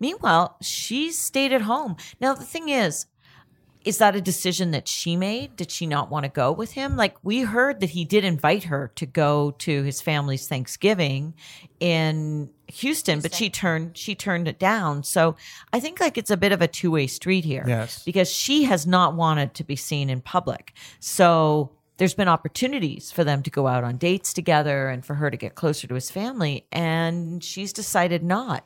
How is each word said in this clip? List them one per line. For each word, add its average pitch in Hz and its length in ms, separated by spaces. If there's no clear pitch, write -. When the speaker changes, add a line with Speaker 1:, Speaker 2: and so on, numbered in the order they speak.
Speaker 1:
Meanwhile, 214 600
she's 302 560
stayed 269 360
at 254 100
home. 233 320
Now, 262 140
the 262 100
thing 330 260
is, 214 360
is 208 140
that 202 180
a 202 40
decision 175 520
that 143 160
she - 280
made? 220 380
Did 180 160
she - 160
not 143 240
wanna 143 180
go 131 220
with 208 220
him? 269 240
Like, 208 260
we 220 200
heard 247 380
that 185 100
he 170 140
did 196 200
invite 175 400
her 143 320
to 156 100
go 147 460
to 143 320
his 139 180
family's 143 460
Thanksgiving 147 840
in 156 720
Houston, 240 540
but 165 100
Speaker 2:
Houston. - 160
Speaker 1:
she 185 40
turned, 165 460
she - 200
turned 175 320
it - 100
down. 185 460
So 165 320
I 233 60
think, 311 220
like, 330 180
it's 214 140
a 202 40
bit 196 160
of 185 80
a 170 80
two-way 160 380
street 180 380
here. 131 220
Speaker 3:
Yes. 117 380
Speaker 1:
Because 180 260
she 294 340
has 185 240
not 180 260
wanted 156 400
to 151 100
be 143 120
seen 143 340
in 127 100
public. - 520
So 156 720
there's 185 180
been 196 140
opportunities 180 840
for 175 120
them 143 180
to 143 80
go 139 160
out 123 180
on 120 140
dates 180 340
together 147 560
and 127 160
for - 120
her 147 140
to 139 60
get - 180
closer 151 320
to 123 80
his 127 160
family. 196 600
And 165 720
she's 190 300
decided 175 480
not, 180 440